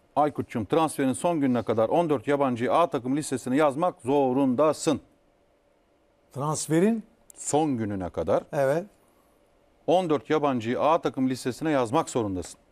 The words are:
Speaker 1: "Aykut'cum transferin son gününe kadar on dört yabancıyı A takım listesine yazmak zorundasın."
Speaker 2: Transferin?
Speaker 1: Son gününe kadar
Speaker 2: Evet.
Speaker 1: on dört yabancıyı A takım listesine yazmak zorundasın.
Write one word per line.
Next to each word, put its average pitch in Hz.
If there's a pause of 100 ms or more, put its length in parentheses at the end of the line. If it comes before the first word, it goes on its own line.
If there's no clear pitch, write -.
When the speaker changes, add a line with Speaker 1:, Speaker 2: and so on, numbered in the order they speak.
(160)
Speaker 1:
"Aykut'cum 135
transferin 143
son 170
gününe 123
kadar 110
on 165
dört 131
yabancıyı 123
A 165
takım 131
listesine 135
yazmak 156
zorundasın." 135 (1300)
Speaker 2:
Transferin? 160 (320)
Speaker 1:
Son 147
gününe 101
kadar 104 (100)
Speaker 2:
Evet. 151 (1000)
Speaker 1:
on 175
dört 147
yabancıyı 127
A 156
takım 131
listesine 131
yazmak 135
zorundasın. 98 (120)